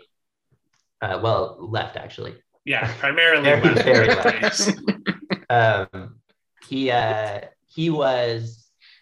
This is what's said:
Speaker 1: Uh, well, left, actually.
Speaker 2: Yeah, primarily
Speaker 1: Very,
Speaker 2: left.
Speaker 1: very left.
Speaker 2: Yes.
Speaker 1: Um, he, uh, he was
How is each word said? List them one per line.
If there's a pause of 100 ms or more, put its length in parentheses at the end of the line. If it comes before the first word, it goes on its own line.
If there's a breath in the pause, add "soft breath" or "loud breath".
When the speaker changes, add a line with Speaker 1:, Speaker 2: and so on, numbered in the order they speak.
(1000)
Speaker 1:
Uh,
well,
left,
actually. (300)
Speaker 2:
Yeah,
primarily
Speaker 1:
Very,
Speaker 2:
left.
Speaker 1:
very
left.
Speaker 2:
Yes. (800)
Speaker 1:
Um, (520)
he,
uh, (240)
he
was (340 soft breath)